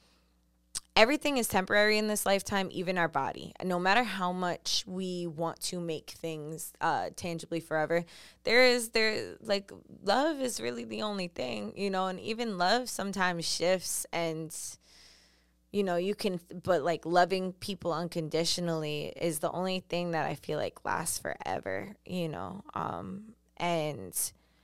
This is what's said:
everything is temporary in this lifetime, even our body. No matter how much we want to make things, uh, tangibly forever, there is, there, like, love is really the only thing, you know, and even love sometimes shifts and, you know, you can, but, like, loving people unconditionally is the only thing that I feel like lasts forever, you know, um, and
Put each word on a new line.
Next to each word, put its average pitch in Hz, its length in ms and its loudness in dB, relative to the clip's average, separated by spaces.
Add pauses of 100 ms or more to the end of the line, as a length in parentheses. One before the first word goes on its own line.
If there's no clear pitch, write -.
(960)
everything 277 400 6
is 233 120 2
temporary 208 500 4
in 214 80 0
this 214 180 0
lifetime, 196 460 2
even 185 260 -2
our 170 120 2
body. 131 440 -4 (100)
No 180 160 0
matter 196 260 4
how 196 280 -2
much 180 540 -2
we 180 400 -4
want 165 360 -6
to 180 180 -4
make 165 300 -6
things, 156 720 -10
uh, 139 360 0
tangibly 170 440 -6
forever, 160 440 0 (400)
there 247 200 8
is, 240 260 4
there, 220 500 0
like, 202 320 -2 (320)
love 269 360 2
is 254 200 -4
really 240 240 -4
the 220 180 -6
only 202 260 -4
thing, 214 480 -6
you 196 140 0
know, 190 160 0
and 185 140 -4
even 220 380 -4
love 226 300 2
sometimes 185 560 0
shifts - 680 0
and, 165 440 -4 (1160)
you 202 100 0
know, 180 140 2
you 185 180 0
can, 185 260 -2 (220)
but, 170 200 4
like, 160 220 0
loving 180 480 4
people 180 400 -4
unconditionally 160 1300 0
is 160 200 0
the 170 100 0
only 185 300 -2
thing 175 320 -2
that 151 120 2
I 147 120 -2
feel 151 220 -4
like - 260 -6
lasts 135 340 -2
forever, - 800 -6 (100)
you 180 220 -4
know, 139 340 -8 (100)
um, 196 640 -8 (220)
and 151 580 -2 (500)